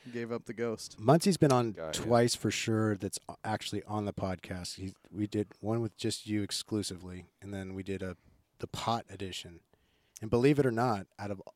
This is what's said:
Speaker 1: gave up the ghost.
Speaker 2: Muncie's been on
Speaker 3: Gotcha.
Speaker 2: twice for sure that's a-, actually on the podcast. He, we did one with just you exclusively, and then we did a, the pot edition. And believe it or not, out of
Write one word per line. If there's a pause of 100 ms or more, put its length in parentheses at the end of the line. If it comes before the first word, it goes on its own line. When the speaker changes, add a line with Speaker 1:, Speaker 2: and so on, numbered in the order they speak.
(140)
Speaker 1:
gave
up
the
ghost.
Speaker 2:
Muncie's
been
on
Speaker 3:
Gotcha.
Speaker 2:
twice
for
sure
that's (100)
a-, (100)
actually
on
the
podcast.
He, (180)
we
did (120)
one
with
just
you
exclusively, (160)
and
then
we
did
a, (440)
the
pot
edition. (600)
And
believe
it
or
not, (100)
out
of (140)